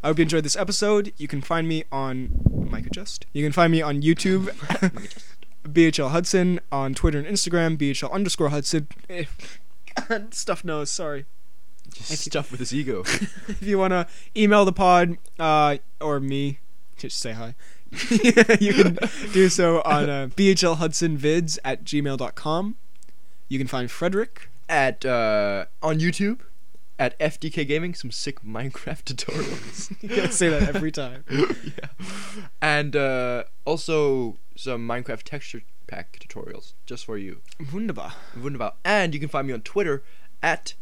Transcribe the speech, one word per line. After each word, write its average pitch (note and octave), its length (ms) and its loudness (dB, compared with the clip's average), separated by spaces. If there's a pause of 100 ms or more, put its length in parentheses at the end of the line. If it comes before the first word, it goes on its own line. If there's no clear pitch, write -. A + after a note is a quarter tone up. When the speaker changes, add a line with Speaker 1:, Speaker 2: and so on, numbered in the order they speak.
Speaker 1:
I C#3+ 40 2
hope D#3 100 4
you E3+ 60 6
enjoyed D#3+ 200 2
this D3 140 0
episode. G#3 600 0
You C#3+ 120 -6
can C#3+ 120 -4
find E3 260 0
me D#3+ 240 0
on, C3 400 -4 (200)
mic - 360 0
adjust. - 440 -4
You D3 140 0
can D3+ 80 2
find E3+ 180 6
me D#3+ 120 4
on D3 180 0
YouTube, F#3 440 4
<laughs> F3 360 -2
Speaker 2:
Mic F3 240 0
adjust. - 180 -6 (480)
Speaker 1:
B E3 140 6
H D#3 140 2
L C3+ 100 0
Hudson, F3+ 500 2 (120)
on C3+ 240 0
Twitter D3 240 2
and D3+ 80 -6
Instagram, E3+ 500 0
B C#3+ 140 0
H C3 120 -2
L C3+ 80 -4
underscore F3 380 0
Hudson. D3 380 -2 (200)
If, - 520 -6 (360)
<laughs> A3+ 360 -4
stuff - 340 -4
nose, D3+ 240 -2
sorry. D3 360 -4 (680)
Speaker 2:
Just - 180 -6
Speaker 1:
If D3+ 140 -4
you D3 60 -6
Speaker 2:
stuff C#3+ 200 -2
with A#2+ 80 -6
his A#2+ 140 -4
ego. C3 280 -2
Speaker 1:
<laughs> - 460 -2
if G3+ 140 -4
you G3 160 2
wanna F#3 300 2 (280)
email G#3 300 8
the F#3 80 4
pod, F3 440 6 (220)
uh, D3+ 380 4 (240)
or D3 180 0
me, C#3 400 0 (380)
just - 220 -4
say A#2 140 -4
hi. A2+ 200 -6 (380)
<laughs> - 180 -4 (500)
You G3+ 140 4
can F3+ 240 6 (360)
do F#3+ 160 8
so E3+ 340 4
on, D3 260 2
uh, C#3 260 -2
B G3 140 6
H F#3+ 140 4
L E3 120 4
Hudson D#3+ 420 0
Vids D3+ 480 0
at C3+ 180 -2
gmail C#3+ 340 0
dot B2+ 180 -4
com. F3+ 400 -2 (760)
You C3+ 80 -2
can C3 100 -2
find B2 240 -4
Frederick. F#3+ 580 -2 (200)
Speaker 2:
At, C3+ 360 2
uh, G#2+ 600 2 (160)
on D#3 180 2
YouTube, G3+ 400 0 (600)
at B2+ 220 0
F D3+ 180 -2
D D#3+ 100 -4
K D#3 140 -2
Gaming, D#3+ 300 -2
some - 180 -6
sick - 320 -4
Minecraft A#2+ 600 -6
<laughs> B2+ 120 -4
tutorials. - 840 -4
Speaker 1:
<laughs> - 60 -6
You G3+ 60 -6
gotta G3+ 240 0
say F3 160 4
that D3+ 140 4 (120)
every D#3 160 0
time. C3+ 380 -4
Speaker 2:
<laughs> - 0 -
Yeah. D3+ 580 -2 (760)
And, D3 340 2
uh, B2+ 480 0 (220)
also C#3+ 720 0 (200)
some A#2+ 300 -4
Minecraft A#2+ 360 -4
texture - 380 -6 (240)
pack - 340 -6
tutorials - 540 -6 (120)
just B2 200 -6
for A2 120 -4
you. G2 220 -6 (220)
Speaker 1:
Wunderbar. D3+ 500 -4 (260)
Speaker 2:
Wunderbar. B2 360 -2 (100)
And F#3 300 4
you D3 80 -2
can D3 80 -4
find C#3 180 0
me C3 60 -2
on A2+ 80 -4
Twitter E3 420 0 (400)
at - 380 0